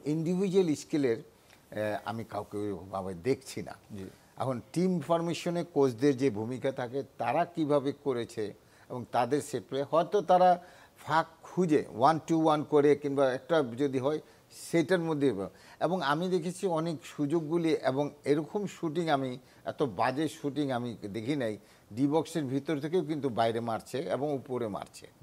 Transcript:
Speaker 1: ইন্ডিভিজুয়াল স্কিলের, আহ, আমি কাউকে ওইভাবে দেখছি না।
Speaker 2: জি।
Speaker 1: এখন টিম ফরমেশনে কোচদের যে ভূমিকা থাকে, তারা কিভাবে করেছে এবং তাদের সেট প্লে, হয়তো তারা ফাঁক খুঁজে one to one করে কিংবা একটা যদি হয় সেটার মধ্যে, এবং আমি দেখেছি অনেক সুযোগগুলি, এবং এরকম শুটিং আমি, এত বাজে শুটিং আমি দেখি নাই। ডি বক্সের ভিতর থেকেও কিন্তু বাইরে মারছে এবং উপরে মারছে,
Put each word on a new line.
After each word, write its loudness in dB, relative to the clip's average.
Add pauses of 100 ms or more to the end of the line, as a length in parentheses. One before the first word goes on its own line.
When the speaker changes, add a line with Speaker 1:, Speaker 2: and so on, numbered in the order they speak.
Speaker 1:
ইন্ডিভিজুয়াল 2
স্কিলের, 0
আহ, -6
আমি -6
কাউকে -8
ওইভাবে -6
দেখছি -2
না। -12 (200)
Speaker 2:
জি। -10 (320)
Speaker 1:
এখন -4 (120)
টিম 2
ফরমেশনে -2
কোচদের 2
যে 2
ভূমিকা -4
থাকে, -4 (140)
তারা 2
কিভাবে 2 (100)
করেছে -2 (360)
এবং -8
তাদের 2
সেট -6
প্লে, -2
হয়তো 2
তারা 6 (340)
ফাঁক 0 (160)
খুঁজে 2 (140)
one 4 (100)
to 2
one 4
করে 6
কিংবা 0
একটা 0 (140)
যদি 0
হয় -2 (320)
সেটার 0
মধ্যে, 2 (460)
এবং 0
আমি 0
দেখেছি -2
অনেক -2
সুযোগগুলি, 0
এবং 0 (140)
এরকম 0
শুটিং -4
আমি, 0 (280)
এত -4
বাজে 0
শুটিং -4
আমি -4
দেখি -6
নাই। -2 (360)
ডি 0
বক্সের 0
ভিতর -2
থেকেও -2
কিন্তু -4
বাইরে 0
মারছে -6
এবং -2
উপরে -4
মারছে, -10 (160)